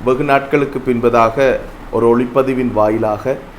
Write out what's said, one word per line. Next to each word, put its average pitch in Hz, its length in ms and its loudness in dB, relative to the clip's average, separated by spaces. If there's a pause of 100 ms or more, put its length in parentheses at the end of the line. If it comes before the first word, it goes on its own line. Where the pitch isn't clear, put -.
வெகு 131 180 0
நாட்களுக்கு 139 640 0
பின்பதாக 120 720 2 (340)
ஒரு 117 260 2
ஒளிப்பதிவின் 127 560 0
வாயிலாக 107 600 0 (240)